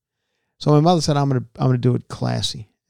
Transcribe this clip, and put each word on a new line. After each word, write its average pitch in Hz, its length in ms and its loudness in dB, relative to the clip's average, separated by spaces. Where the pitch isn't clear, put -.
So - 140 -2
my 147 100 6
mother 170 220 4
said, 147 140 0
"I'm 139 120 0
gonna, 127 160 -2
I'm 135 80 -2
gonna 127 120 2
do 123 160 0
it 120 140 -6
classy." 120 600 -6